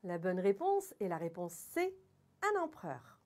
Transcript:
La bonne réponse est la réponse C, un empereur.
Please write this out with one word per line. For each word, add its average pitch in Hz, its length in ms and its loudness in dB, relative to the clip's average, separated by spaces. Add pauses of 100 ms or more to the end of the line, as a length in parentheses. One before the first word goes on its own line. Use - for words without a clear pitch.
La 175 140 -2
bonne 185 220 0
réponse 330 600 4
est 202 80 -2
la 170 100 0
réponse 170 360 -6
C, 370 440 -2 (440)
un 403 180 2
empereur. 175 680 -8